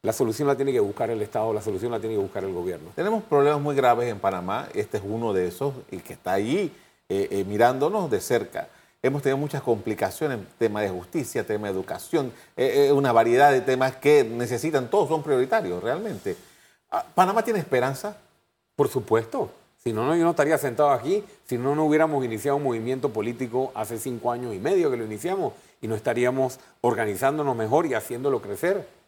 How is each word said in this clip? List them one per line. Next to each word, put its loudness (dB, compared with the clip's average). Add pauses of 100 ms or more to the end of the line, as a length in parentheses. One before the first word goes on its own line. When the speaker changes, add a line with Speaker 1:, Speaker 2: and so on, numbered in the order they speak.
Speaker 1:
La -2
solución 0
la 4
tiene -2
que 2
buscar -2
el -4
Estado, -2
la -4
solución -4
la -4
tiene -4
que 0
buscar -6
el -4
gobierno. -6
Speaker 2:
Tenemos -2
problemas 4
muy -2
graves 4
en -6
Panamá, -2
este -4
es -4
uno -2
de 2
esos, -4 (160)
el -10
que -16
está -4
allí, 0 (340)
eh, 0
eh, -2
mirándonos 2
de 2
cerca. -2 (360)
Hemos 0
tenido 0
muchas -4
complicaciones -2
en -14 (100)
tema 0
de 0
justicia, -4
tema -4
de -2
educación, -4 (240)
eh, 4
eh, 6
una 4
variedad 8
de 4
temas 0
que 6
necesitan, -2
todos 2
son 0
prioritarios 0
realmente. -4 (540)
Ah, -4
¿Panamá 4
tiene 0
esperanza? -2 (580)
Speaker 1:
Por 2
supuesto. 0 (320)
Si -2
no, -2
no, 2
yo 4
no 4
estaría 2
sentado 2
aquí, 0 (220)
si -4
no, 0
no 2
hubiéramos 2
iniciado -2
un -4
movimiento -2
político -4
hace -6
cinco -4
años -6
y -8
medio 2
que -2
lo -4
iniciamos -4 (260)
y -10
no -2
estaríamos 0 (220)
organizándonos 0
mejor 2
y -2
haciéndolo -2
crecer. -4 (200)